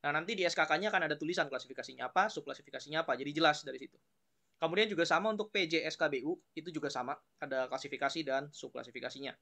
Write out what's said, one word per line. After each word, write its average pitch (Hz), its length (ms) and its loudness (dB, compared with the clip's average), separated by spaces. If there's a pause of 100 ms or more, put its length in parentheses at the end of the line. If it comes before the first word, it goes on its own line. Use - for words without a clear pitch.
Nah, 147 80 2
nanti 175 240 -2
di 180 80 2
S 165 80 4
K 156 160 2
K-nya 185 240 2
akan 170 160 2
ada 151 80 2
tulisan 160 320 0
klasifikasinya 127 640 -8
apa, 202 160 4
subklasifikasinya 143 720 -6
apa, 135 160 0
jadi 143 160 -4
jelas 151 320 6
dari 131 160 -8
situ. - 160 -14 (640)
Kemudian 175 240 4
juga 170 240 2
sama 196 240 4
untuk 208 160 -4
P 190 160 2
J 156 240 2
S - 80 -6
K 165 80 4
B 139 160 0
U, 160 160 -2 (160)
itu 160 160 -10
juga 151 240 -4
sama, 127 240 -4 (240)
ada 131 240 0
klasifikasi 139 560 -2
dan 139 320 -2
subklasifikasinya. 127 880 -10